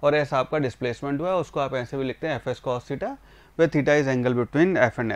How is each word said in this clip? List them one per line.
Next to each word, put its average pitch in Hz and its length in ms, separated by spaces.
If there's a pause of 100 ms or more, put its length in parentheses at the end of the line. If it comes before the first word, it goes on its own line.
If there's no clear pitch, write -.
और 147 220
S 143 100
आपका 135 240
डिस्प्लेसमेंट 139 640
हुआ 175 80
है, 190 80
उसको 160 240
आप 135 140
ऐसे 127 220
भी 135 80
लिखते 131 220
हैं 151 100
एफ़ 123 140
एस - 180
cos 123 240
theta, 226 240 (440)
where 165 160
theta 147 260
is 135 140
angle 123 260
between 151 480
F - 100
and 113 160